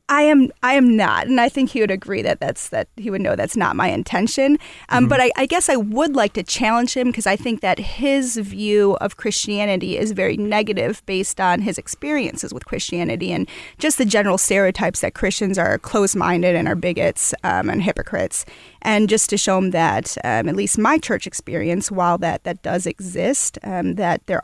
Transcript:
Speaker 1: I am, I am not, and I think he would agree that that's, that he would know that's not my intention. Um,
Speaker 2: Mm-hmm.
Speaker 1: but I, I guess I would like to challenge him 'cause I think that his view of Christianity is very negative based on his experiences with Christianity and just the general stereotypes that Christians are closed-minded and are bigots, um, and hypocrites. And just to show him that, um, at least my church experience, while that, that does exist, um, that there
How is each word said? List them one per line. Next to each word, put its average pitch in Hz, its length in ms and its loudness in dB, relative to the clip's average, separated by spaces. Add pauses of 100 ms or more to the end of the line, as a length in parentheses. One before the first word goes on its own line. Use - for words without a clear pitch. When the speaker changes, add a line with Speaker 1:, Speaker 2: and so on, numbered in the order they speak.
Speaker 1:
I 285 140 4
am, 294 300 6 (100)
I 254 120 2
am 247 220 8
not, 110 300 2
and 247 140 2
I 233 80 4
think 262 220 0
he 247 100 -2
would 214 100 4
agree 190 320 -2
that - 160 0
that's, - 300 -4
that - 180 -2 (100)
he 220 140 -6
would 196 100 -4
know - 140 0
that's - 220 -2
not 190 180 2
my - 140 2
intention. 262 680 2 (320)
Um, 247 160 4
Speaker 2:
Mm-hmm. 254 40 4
Speaker 1:
but 269 120 4
I, 247 140 4
I 269 120 2
guess 349 220 0
I 285 60 4
would 247 400 0
like 214 200 2
to 220 100 -4
challenge 240 520 0
him 247 160 0
'cause 220 140 -4
I 196 80 2
think 226 260 -4
that 196 200 0
his 254 560 0
view 202 640 2
of - 160 -4
Christianity 202 840 -2
is 220 140 -2
very 190 240 0
negative 208 720 -2
based 190 340 -4
on 180 220 2
his 190 140 -4
experiences - 760 -6
with - 120 -12
Christianity 175 640 -4
and 175 160 -4 (300)
just 302 200 0
the 254 60 2
general 202 340 2
stereotypes 190 600 0
that - 140 -4
Christians 196 440 -2
are 165 200 2
closed-minded 180 760 0
and 170 140 0
are 196 80 0
bigots, 175 640 -2
um, 95 260 0
and - 140 -2
hypocrites. - 640 -4 (380)
And 214 260 2
just 214 220 2
to 202 60 0
show 190 220 2
him 185 140 0
that, 160 500 0
um, 113 260 0
at 151 60 -2
least 202 240 -2
my 254 200 2
church - 280 -4
experience, 175 640 -4
while 175 280 2
that, 170 260 -4
that 180 180 -8
does 180 240 -4
exist, 185 800 -4
um, 180 320 -4
that 175 320 -2
there 185 160 -2